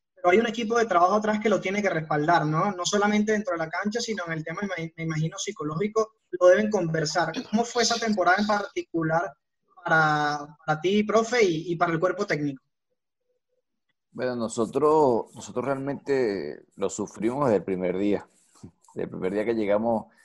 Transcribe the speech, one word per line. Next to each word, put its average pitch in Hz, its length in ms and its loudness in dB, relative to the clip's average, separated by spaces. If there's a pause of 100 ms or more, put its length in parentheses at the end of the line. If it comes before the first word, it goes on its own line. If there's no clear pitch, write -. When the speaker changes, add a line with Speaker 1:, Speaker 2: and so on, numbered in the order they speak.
(140)
Speaker 1:
pero 180 180 0
hay 196 80 6
un 233 80 2
equipo 226 300 -2
de 226 80 4
trabajo 180 280 4
atrás 214 260 0
que 226 80 0
lo 196 140 2
tiene 196 200 -4
que 196 80 0
respaldar, 156 560 2
¿no? 170 280 0
No 175 120 -6
solamente 208 460 2
dentro 208 220 -2
de 165 60 -4
la 160 100 -6
cancha, 208 320 -4
sino 196 260 -4
en 165 60 -4
el 160 100 -4
tema, 165 160 -8 (180)
me, 165 200 -8
me 165 80 -8
imagino, 160 320 -2
psicológico, 202 800 -4 (160)
lo 180 160 4
deben 208 220 6
conversar. 165 640 0 (180)
¿Cómo 226 140 2
fue 233 200 -2
esa 214 220 -2
temporada 180 320 4
en 208 100 0
particular 175 840 -2 (500)
para, 151 840 0
para 156 160 -2
ti, 202 220 2
profe, 226 380 2
y, 175 300 0
y 170 60 -4
para 170 160 0
el 160 80 -2
cuerpo 180 240 0
técnico? 147 360 -4 (1500)
Speaker 2:
Bueno, 123 220 -4
nosotros, 123 960 2
nosotros 110 300 -8
realmente 131 1000 -4 (100)
lo 98 140 -2
sufrimos 113 560 -4
desde 104 140 4
el 87 40 -8
primer 90 340 -2
día. 98 300 0 (640)
Desde 95 120 -8
el 92 40 -8
primer 90 220 -6
día 101 140 -2
que 117 100 -2
llegamos... 107 520 0 (180)